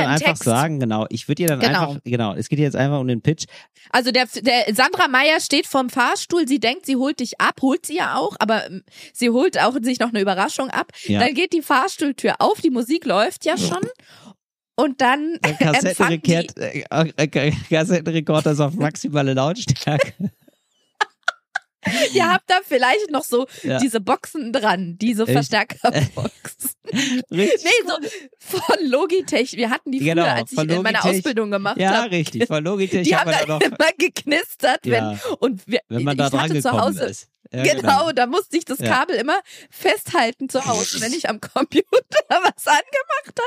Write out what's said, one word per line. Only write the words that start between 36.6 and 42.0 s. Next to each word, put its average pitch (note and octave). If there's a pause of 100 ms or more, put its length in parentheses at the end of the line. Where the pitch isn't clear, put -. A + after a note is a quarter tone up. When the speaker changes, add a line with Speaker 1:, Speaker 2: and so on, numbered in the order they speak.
Speaker 2:
Hause F#3+
Speaker 1:
ist. - (240)
Ja, B2+
Speaker 2:
genau, -
Speaker 1:
genau. D4+
Speaker 2:
da B3
musste E4
ich E4+
das C4+
Speaker 1:
Ja. A#3+
Speaker 2:
Kabel B3+
immer D4 (300)
festhalten C4+
zu C4
Hause, G#3
wenn A#3
ich E4
am G#3+
Computer -
<laughs> -